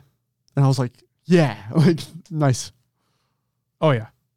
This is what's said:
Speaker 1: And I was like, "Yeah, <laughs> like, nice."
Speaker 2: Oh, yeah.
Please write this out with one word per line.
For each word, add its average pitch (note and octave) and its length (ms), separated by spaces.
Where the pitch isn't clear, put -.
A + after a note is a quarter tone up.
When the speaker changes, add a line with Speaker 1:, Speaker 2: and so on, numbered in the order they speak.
Speaker 1:
And C#3 100
I C3+ 40
was C3+ 100
like, B2 140
"Yeah, D#3 420
<laughs> G#2+ 60
like, E3 260
nice." D3 400
Speaker 2:
Oh, D#3+ 100
yeah. A2 160